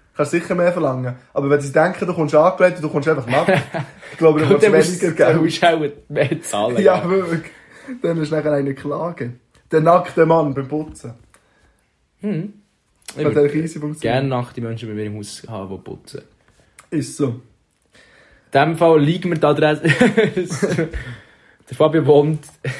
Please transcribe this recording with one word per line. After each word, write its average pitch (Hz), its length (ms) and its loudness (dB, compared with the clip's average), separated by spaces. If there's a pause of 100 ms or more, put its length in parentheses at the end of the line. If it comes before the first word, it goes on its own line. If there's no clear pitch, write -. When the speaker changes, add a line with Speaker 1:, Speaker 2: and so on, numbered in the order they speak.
(160)
Speaker 1:
kannst 147 160 -2
du 170 80 0
sicher 175 140 -6
mehr 175 180 2
verlangen. 127 440 -4 (180)
Aber 139 160 -2
wenn 143 100 4
sie 139 100 -8
denken, 175 360 0
du 175 80 -4
kommst 156 200 -2
angelegt, 170 480 4
du 156 60 -4
kommst 139 200 -2
einfach 139 180 -2
nackt, 143 240 0
Speaker 2:
<laughs> - 600 -4
Speaker 1:
ich - 60 -20
glaube, 156 220 4
du 156 80 2
Speaker 2:
Gut, 208 120 4
Speaker 1:
bekommst 214 60 6
Speaker 2:
dann 202 80 4
musst 180 280 2
Speaker 1:
weniger 185 80 0
Speaker 2:
du, 160 40 -6
Speaker 1:
Geld. 131 140 4
Speaker 2:
dann 160 160 2
musst - 180 -2
du 175 60 4
auch 156 400 -2
mehr 147 340 -2
zahlen, - 360 -2
Speaker 1:
Ja, 190 260 4
Speaker 2:
ja. 170 60 -4
Speaker 1:
wirklich. 170 320 -2 (600)
Dann 170 200 -2
ist 151 100 -4
nachher 151 200 0
eine 139 220 -2
Klage. 147 600 -8 (360)
Der 160 100 4
nackte 170 440 4
Mann 156 300 2
beim 135 140 -8
Putzen. 151 440 -10 (1080)
Speaker 2:
Hm. 196 320 -6 (580)
Ich - 80 -16
Speaker 1:
Hat 151 160 0
Speaker 2:
würd 151 40 2
Speaker 1:
eigentlich 147 260 2
easy 160 160 -10
funktioniert. 151 200 -10
Speaker 2:
gerne 131 280 -2
nackte 123 340 -6
Menschen 113 260 -8
bei 107 60 -10
mir 107 120 -6
im 104 120 -10
Haus - 300 -14
haben, 98 200 -12
die 95 140 -12
putzen. - 400 -18 (680)
Speaker 1:
Ist 143 260 -6
so. 123 240 -4 (1160)
Speaker 2:
Dem 156 200 2
Fall 165 240 4
liegen 170 300 0
wir 170 80 -2
die 151 80 2
Adresse. 151 360 2
<laughs> 175 1080 0 (800)
Der 127 80 -14
Fabio 151 300 2
wohnt. 147 400 4 (340)